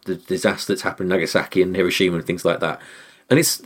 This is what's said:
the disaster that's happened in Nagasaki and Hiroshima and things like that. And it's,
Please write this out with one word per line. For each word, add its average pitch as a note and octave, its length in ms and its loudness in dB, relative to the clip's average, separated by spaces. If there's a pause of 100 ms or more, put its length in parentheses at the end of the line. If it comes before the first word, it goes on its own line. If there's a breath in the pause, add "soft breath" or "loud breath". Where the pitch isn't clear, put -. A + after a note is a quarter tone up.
the F#2 120 -4
disaster F#2+ 580 -2
that's - 80 -8
happened F#2 280 -4
in F#2+ 60 2
Nagasaki F2+ 460 0
and F2+ 120 0
Hiroshima F2+ 420 2
and E2 100 -6
things F2+ 180 -4
like A#2+ 160 2
that. E2 200 -4 (500 loud breath)
And C3 80 6
it's, - 280 0